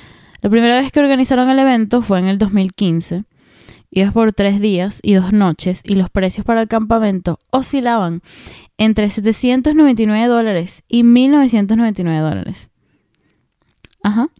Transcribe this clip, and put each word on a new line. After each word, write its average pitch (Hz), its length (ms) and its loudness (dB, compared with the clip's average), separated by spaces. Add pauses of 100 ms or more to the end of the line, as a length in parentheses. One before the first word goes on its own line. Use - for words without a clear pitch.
(420)
La 208 80 -2
primera 233 260 2
vez 269 160 -2
que - 80 0
organizaron 262 500 2
el 269 80 2
evento 247 440 2
fue 196 180 -2
en 185 80 -2
el 196 100 -2
dos 196 140 0
mil 190 220 0
quince. 170 500 -4 (680)
Ibas 196 220 0
por 220 220 2
tres 202 260 0
días 202 420 -2
y 208 120 0
dos 190 180 2
noches 185 540 0
y 202 80 -2
los 190 160 0
precios 185 360 -4
para 226 160 0
el 220 60 -4
campamento 220 720 -2 (120)
oscilaban 233 680 -2 (560)
entre 214 320 0
setecientos 247 680 -2
noventa 269 260 4
y 220 40 2
nueve 214 220 0
dólares 220 640 -2
y 233 140 2
mil 247 280 6
novecientos 226 460 2
noventa 220 240 -2
y - 20 -4
nueve 165 160 -2
dólares. 156 500 -6 (1300)
Ajá. 220 240 -2 (120)